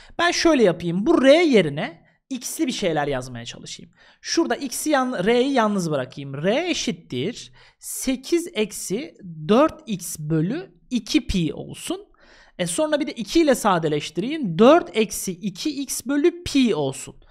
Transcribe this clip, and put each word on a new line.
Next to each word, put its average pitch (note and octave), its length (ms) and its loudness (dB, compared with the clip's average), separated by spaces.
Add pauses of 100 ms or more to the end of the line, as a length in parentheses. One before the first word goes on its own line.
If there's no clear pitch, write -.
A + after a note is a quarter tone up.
(200)
Ben E4+ 120 2
şöyle D4+ 320 4
yapayım. E3+ 420 0
Bu D#4+ 180 4
r D4 200 8
yerine G3+ 600 0 (260)
x'li C4+ 380 -6
bir B3 40 -4
şeyler D#3 360 -2
yazmaya B2+ 380 -6
çalışayım. - 460 -16 (300)
Şurada E4 340 0
x'i - 340 -6
yan-, B3+ 360 0
r'yi B3 280 2
yalnız G3+ 380 2
bırakayım. C#3 520 -6
R C#4+ 260 0
eşittir E3+ 840 -6 (260)
sekiz - 720 -4
eksi A3 640 -6 (300)
dört D4+ 380 4
x - 340 -8
bölü D#3+ 540 -2 (180)
iki B3 380 -2
pi E3 260 -2
olsun. D#4 520 -10 (540)
E, F3+ 80 -4
sonra D4+ 320 0
bir C#4 80 -2
de D4 40 -8
iki C#4 300 0
ile C#4+ 140 6
sadeleştireyim. F3 1040 -2
Dört D4 380 8
eksi G#3 340 -2
iki G#3+ 500 -6
x - 240 -8
bölü D4 380 0
pi A#3+ 320 2
olsun. C3+ 400 -4 (160)